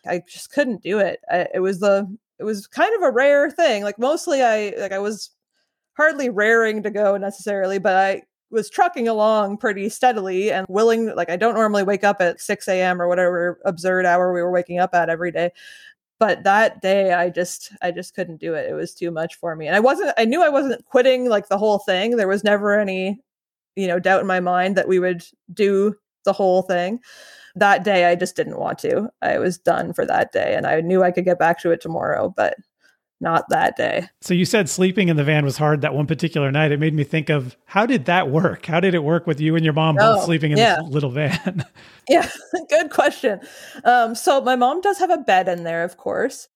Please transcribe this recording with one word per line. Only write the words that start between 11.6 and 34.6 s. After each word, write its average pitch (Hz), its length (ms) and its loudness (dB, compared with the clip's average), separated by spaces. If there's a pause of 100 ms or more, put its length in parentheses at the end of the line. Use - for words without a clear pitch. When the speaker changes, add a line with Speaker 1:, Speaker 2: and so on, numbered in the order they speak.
Speaker 1:
wake 196 220 -2
up 202 160 2
at 170 220 0
six - 260 -6
A 185 140 0
M 180 180 0
or 175 80 0
whatever 175 560 0
absurd 185 400 0
hour 180 300 2
we 175 80 0
were 175 100 0
waking 175 280 -2
up 180 140 0
at 170 140 2
every 165 240 -4
day. 170 180 -2 (680)
But 202 240 0
that 196 380 2
day, 190 300 2
I 175 180 0
just, - 500 -8
I 180 120 -4
just 175 220 -12
couldn't 175 260 -10
do 160 140 -6
it. 151 140 -6
It 151 60 -6
was 156 180 -8
too 170 200 -8
much 165 240 -8
for 170 180 -8
me. 156 140 -8
And 170 80 0
I 208 40 4
wasn't, 285 380 2
I 226 60 4
knew 269 180 2
I 320 60 6
wasn't 277 380 0
quitting, 254 420 2
like, 202 200 0
the 196 100 0
whole 208 200 2
thing. 202 380 0
There 214 100 0
was 196 160 0
never 208 380 2
any, 190 400 -4 (560)
you 196 100 -2
know, 180 140 0
doubt 185 220 2
in - 40 -4
my 185 140 0
mind 180 360 0
that 185 120 0
we 185 100 2
would 180 260 -2 (280)
do 202 420 2 (300)
the 196 80 2
whole 185 300 2
thing. 185 360 -2 (560)
That 190 300 2
day, 185 220 4
I 175 100 4
just 180 180 -4
didn't - 240 -4
want - 220 -6
to. - 300 -2 (120)
I - 160 0
was 180 200 -2
done 170 340 -2
for - 140 -2
that - 260 0
day, - 240 0
and 139 100 -4
I 160 140 0
knew 185 240 2
I 180 80 2
could 180 120 -4
get 180 140 0
back 170 220 0
to 170 100 -2
it 165 100 0
tomorrow, 165 560 -4
but - 200 0 (640)
not 165 280 -2
that 170 280 0
day. - 320 -4 (120)
Speaker 2:
So - 120 -4
you 180 120 2
said 196 240 0